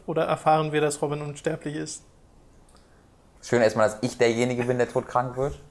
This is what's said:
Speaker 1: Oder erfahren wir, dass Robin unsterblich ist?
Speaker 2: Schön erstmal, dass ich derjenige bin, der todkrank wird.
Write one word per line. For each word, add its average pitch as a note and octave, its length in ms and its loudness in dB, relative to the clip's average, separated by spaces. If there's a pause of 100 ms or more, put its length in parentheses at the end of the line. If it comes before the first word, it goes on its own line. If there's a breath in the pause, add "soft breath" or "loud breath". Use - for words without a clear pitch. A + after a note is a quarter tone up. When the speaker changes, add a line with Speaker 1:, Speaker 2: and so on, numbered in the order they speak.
Speaker 1:
Oder D#3+ 180 0
erfahren D#3 480 2
wir, D3+ 80 2
dass D3 200 0
Robin D3 220 -2
unsterblich D3 540 -6
ist? D#3 280 -10 (1400 soft breath)
Speaker 2:
Schön A#2+ 200 2
erstmal, A2 260 4
dass - 140 -4
ich A#2+ 160 -4
derjenige A#2+ 460 2
bin, B2 140 0
der A#2+ 100 2
todkrank B2 480 -2
wird. C#3 240 -4 (100)